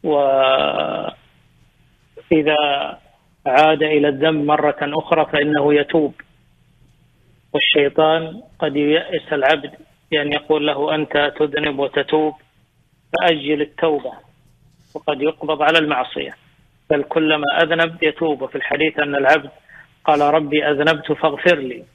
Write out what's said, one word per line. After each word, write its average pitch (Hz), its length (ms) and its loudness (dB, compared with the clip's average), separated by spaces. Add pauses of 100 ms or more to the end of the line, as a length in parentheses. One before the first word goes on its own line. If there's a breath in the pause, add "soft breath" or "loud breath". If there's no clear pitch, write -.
وإذا 135 1120 0 (2250)
عاد 151 360 4
إلى 151 260 2
الذنب 147 360 0
مرة 147 380 0
أخرى 151 500 0
فإنه 147 420 2
يتوب، 147 400 0 (1400)
والشيطان 160 920 0 (160)
قد 147 180 -4
ييأس 151 560 -2
العبد 143 420 -2 (360)
بأن 147 220 -2
يقول 147 340 -2
له: 151 280 -2
"أنت 147 440 -2
تذنب 147 400 -2
وتتوب 151 560 -2 (760)
فأجل 151 500 0
التوبة"، 143 500 -2 (840)
وقد 147 280 -4
يقبض 151 400 -4
على 160 160 4
المعصية، 139 580 -2 (540)
بل 147 120 2
كلما 156 420 0 (180)
أذنب 165 400 0
يتوب. 151 400 -2
وفي 135 140 -8
الحديث 147 420 -2
أن 143 160 -2
العبد 139 360 2 (540 loud breath)
قال: 151 160 2 (140)
"ربي 147 360 0
أذنبت 151 420 0
فاغفر 156 440 0
لي" 127 280 -10 (100)